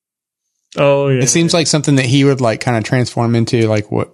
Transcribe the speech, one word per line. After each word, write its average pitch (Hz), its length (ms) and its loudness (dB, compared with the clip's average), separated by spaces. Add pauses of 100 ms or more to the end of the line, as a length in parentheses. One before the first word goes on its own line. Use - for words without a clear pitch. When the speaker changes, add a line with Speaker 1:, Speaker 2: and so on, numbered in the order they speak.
(760)
Speaker 1:
Oh, 139 320 2
yeah. 131 160 0
Speaker 2:
It 135 40 -2
seems 170 260 0
like 165 140 0
something 147 280 0
that 131 100 2
he 139 180 2
would, 135 180 2
like, 110 180 -2
kinda 117 220 -2
transform 117 540 -2
into, 113 320 0
like, 107 240 -2
what, - 220 -4